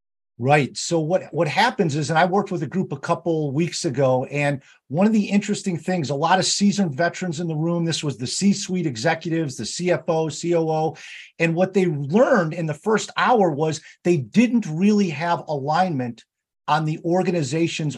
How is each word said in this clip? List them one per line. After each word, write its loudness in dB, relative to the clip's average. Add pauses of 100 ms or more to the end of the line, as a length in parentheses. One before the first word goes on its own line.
(380)
Right. 2
So -2
what, 0 (100)
what 0
happens 0
is, -4
and 0
I 6
worked 0
with -4
a -4
group -4
a -6
couple -2
weeks -2
ago, 2
and -2 (240)
one 2
of 4
the 2
interesting -2
things, -2
a -2
lot 2
of 0
seasoned 2
veterans -2
in -4
the -4
room, 0
this -2
was -4
the -6
C-suite 0
executives, -2
the -6
C -4
F 0
O, 0
C -2
O 2
O, -2 (420)
and 2
what 0
they 4
learned 2
in -4
the -4
first -2
hour 4
was -2 (200)
they 4
didn't 2
really 2
have -2
alignment -2 (440)
on 2
the -2
organization's 0